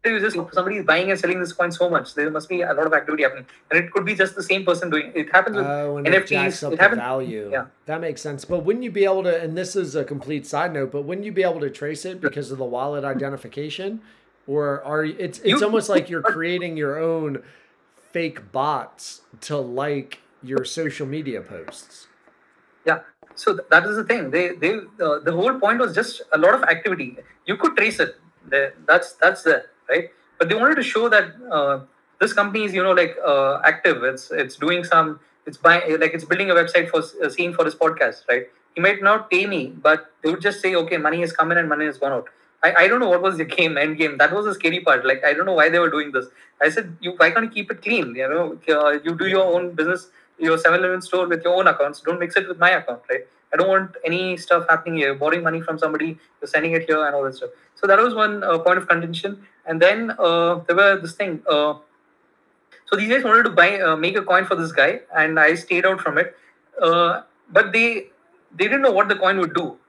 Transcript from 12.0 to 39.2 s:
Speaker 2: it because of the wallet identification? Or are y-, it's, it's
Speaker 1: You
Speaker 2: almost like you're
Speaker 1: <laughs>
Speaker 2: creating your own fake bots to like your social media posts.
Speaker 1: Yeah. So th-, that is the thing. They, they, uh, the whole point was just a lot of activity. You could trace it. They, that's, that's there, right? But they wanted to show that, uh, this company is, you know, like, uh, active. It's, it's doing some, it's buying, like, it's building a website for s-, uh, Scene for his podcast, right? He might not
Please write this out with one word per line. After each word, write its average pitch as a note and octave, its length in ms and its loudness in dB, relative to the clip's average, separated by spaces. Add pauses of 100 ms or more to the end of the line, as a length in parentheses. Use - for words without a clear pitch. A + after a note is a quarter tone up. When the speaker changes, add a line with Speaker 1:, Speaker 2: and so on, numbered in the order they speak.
Speaker 2:
it F#3 140 -12
because C#3 320 -6
of C3 60 -8
the C3 80 -6
wallet C3+ 380 -4
identification? C#3 1000 -8 (460)
Or C#3+ 360 -2
are D3+ 200 -2
y-, D#3 160 -4
it's, F3+ 180 -8
it's A3+ 240 2
Speaker 1:
You - 20 2
Speaker 2:
almost G#3+ 240 0
like F3 220 2
you're E3 140 -6
Speaker 1:
<laughs> E3 120 0
Speaker 2:
creating E3+ 420 -4
your D3 200 -4
own D#3+ 460 -4 (680)
fake D#3+ 400 -6
bots C#3 680 -6 (200)
to D3 160 -6
like C3+ 640 -6 (200)
your C3 240 -4
social D3+ 400 -6
media C3+ 360 -8
posts. - 680 -18 (800)
Speaker 1:
Yeah. - 140 0 (340)
So - 200 0
th-, - 140 -10
that F3 160 6
is G#3 120 -4
the A3 60 -4
thing. F3 280 -2
They, F3 240 0
they, F#3 220 -2 (220)
uh, D3 200 0
the D3+ 120 -2
whole A#3+ 280 0
point A3+ 180 2
was A3+ 160 0
just A3+ 300 -4 (100)
a D3+ 60 2
lot F#3+ 160 6
of - 80 -2
activity. E3 540 -2 (280)
You G3 120 -2
could - 200 0
trace A3 220 0
it. D3+ 160 -2 (320)
They, C#3 220 0 (180)
that's, E3 260 2
that's F#3+ 300 2
there, D#3+ 220 2 (240)
right? E3+ 200 -2 (280)
But E3+ 120 0
they G#3 60 2
wanted C4+ 200 4
to C4 80 -2
show A#3 260 0
that, G#3 240 4 (180)
uh, C#3 300 0 (380)
this A3 140 2
company G#3 320 0
is, F#3 80 -4
you F#3 100 0
know, F#3+ 80 4
like, F3 240 4 (100)
uh, C#3 380 2
active. D#3 400 2
It's, C3 280 -4
it's - 240 -4
doing F3 280 -2
some, D#3+ 360 2 (260)
it's D#3 120 -14
buying, E3+ 420 2
like, D#3+ 140 2
it's D#3+ 120 -8
building F#3 260 -2
a F3 40 6
website E3+ 340 2
for E3 100 0
s-, - 240 -8
uh, D3 60 -2
Scene F3 240 -4
for E3+ 120 2
his D3+ 100 -4
podcast, D#3 540 0
right? - 180 0 (280)
He E3+ 60 -4
might G3 200 2
not G#3 280 2